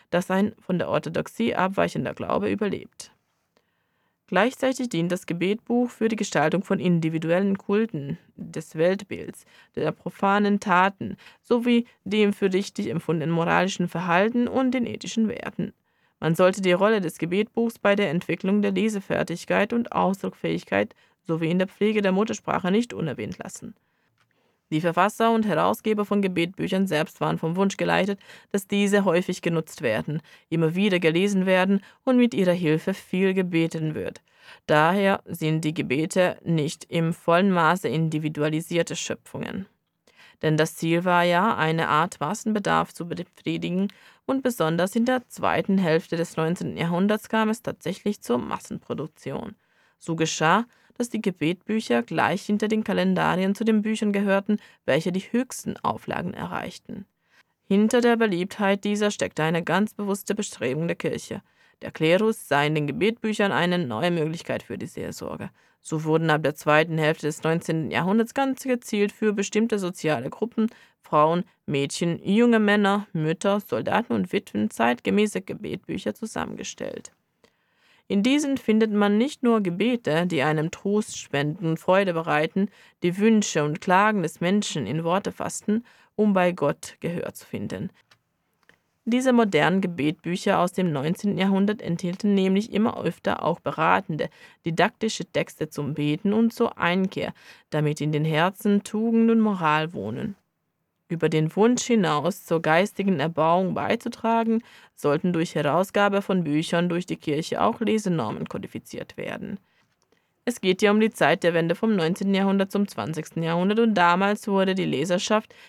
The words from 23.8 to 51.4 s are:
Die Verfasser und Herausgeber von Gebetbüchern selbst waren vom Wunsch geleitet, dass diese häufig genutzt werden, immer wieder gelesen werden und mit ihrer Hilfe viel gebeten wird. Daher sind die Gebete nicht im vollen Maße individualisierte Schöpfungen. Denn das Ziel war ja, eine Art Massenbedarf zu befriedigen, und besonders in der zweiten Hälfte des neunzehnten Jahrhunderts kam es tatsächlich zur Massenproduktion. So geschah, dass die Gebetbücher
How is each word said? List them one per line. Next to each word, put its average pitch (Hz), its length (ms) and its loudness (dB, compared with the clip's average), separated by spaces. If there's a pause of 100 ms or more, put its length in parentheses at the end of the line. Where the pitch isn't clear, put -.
Die 156 120 0
Verfasser 190 500 2
und 220 140 2
Herausgeber 208 580 0
von 202 180 0
Gebetbüchern 185 640 0
selbst 156 340 -2
waren 160 160 0
vom 165 180 -4
Wunsch 196 220 0
geleitet, 175 420 0 (320)
dass 202 160 -4
diese 202 380 2
häufig 180 360 0
genutzt 165 400 -4
werden, 143 400 -2 (280)
immer 165 260 0
wieder 190 240 2
gelesen 185 460 2
werden 190 340 4 (240)
und 254 140 2
mit 240 160 4
ihrer 185 180 2
Hilfe 175 420 0
viel 190 400 0
gebeten 165 640 -2
wird. - 260 -8 (440)
Daher 185 600 2
sind 160 360 -2
die 156 120 -2
Gebete 156 680 0
nicht 160 460 -2
im 165 240 -2
vollen 180 360 2
Maße 170 380 2
individualisierte 156 1120 -2
Schöpfungen. - 680 -8 (760)
Denn 156 160 2
das 156 180 2
Ziel 165 300 0
war 175 180 4
ja, 175 320 2
eine 160 320 0
Art 156 320 0
Massenbedarf 170 720 -2
zu 170 140 -10
befriedigen, 170 800 -4 (380)
und 269 180 -2
besonders 170 540 0
in 233 80 2
der 254 240 0
zweiten 170 480 0
Hälfte 165 400 0
des 165 180 -4
neunzehnten 165 400 -2
Jahrhunderts 175 540 0
kam 220 180 0
es 220 140 -4
tatsächlich - 580 -6
zur 240 180 -2
Massenproduktion. - 1200 -10 (420)
So 165 200 -6
geschah, 165 480 2 (320)
dass 240 120 -4
die 214 120 -4
Gebetbücher 214 800 -2